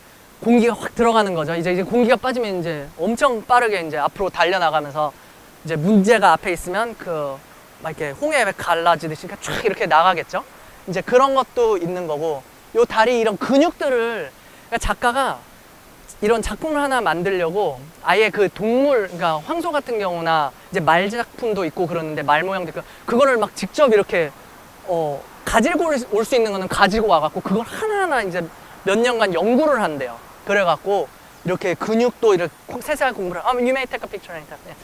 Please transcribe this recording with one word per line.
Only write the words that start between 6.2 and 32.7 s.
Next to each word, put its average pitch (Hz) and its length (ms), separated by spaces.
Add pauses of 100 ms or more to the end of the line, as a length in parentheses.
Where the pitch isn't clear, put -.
앞에 180 200
있으면 196 460
그 147 400 (440)
막 160 80
이렇게 151 280
홍해 294 260 (120)
갈라지듯이 165 720
그러니까 170 260
쫙 - 120
이렇게 196 220
나가겠죠. 170 580 (440)
이제 185 120
그런 269 340
것도 240 420
있는 180 300
거고, 151 360 (320)
요 226 100
다리 226 360
이런 220 160
근육들을, 240 960 (360)
그러니까 233 120
작가가 226 600 (840)
이런 220 180
작품을 294 400
하나 269 200
만들려고 175 800 (240)
아예 202 280
그 196 180
동물, 240 600
그러니까 165 380
황소 330 260
같은 254 260
경우나 165 540 (180)
이제 180 100
말 170 300
작품도 220 560
있고 175 200
그러는데, 156 360
말 147 220
모양도 185 260
있고, 156 100 (240)
그거를 262 320
막 202 180
직접 254 380
이렇게, 185 380 (540)
어, 160 380 (220)
가지고 311 480 (180)
올 214 140
수 269 100
있는 220 180
거는 185 160
가지고 202 400
와갖고 156 340
그걸 220 240
하나하나 381 560
이제 180 200 (420)
몇 196 140
년간 226 360
연구를 240 480
한대요. 135 360 (280)
그래갖고 190 600 (360)
이렇게 175 300
근육도 226 600
이렇게 175 180 (140)
콩-, 247 140